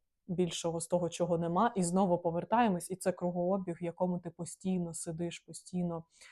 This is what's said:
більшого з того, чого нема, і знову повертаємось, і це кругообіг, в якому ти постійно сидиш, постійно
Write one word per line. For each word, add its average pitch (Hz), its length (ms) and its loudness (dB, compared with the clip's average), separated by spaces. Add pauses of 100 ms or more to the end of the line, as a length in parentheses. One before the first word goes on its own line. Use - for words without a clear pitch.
(260)
більшого 170 540 0
з 160 60 -6
того, 175 220 2
чого 170 300 0
нема, 175 380 2
і 185 60 2
знову 175 360 4
повертаємось, 175 720 2
і 190 60 -6
це 185 160 0
кругообіг, 180 680 0
в 175 40 -6
якому 175 340 0
ти 170 120 -8
постійно 175 640 -4
сидиш, 170 440 -6
постійно 170 680 -4 (280)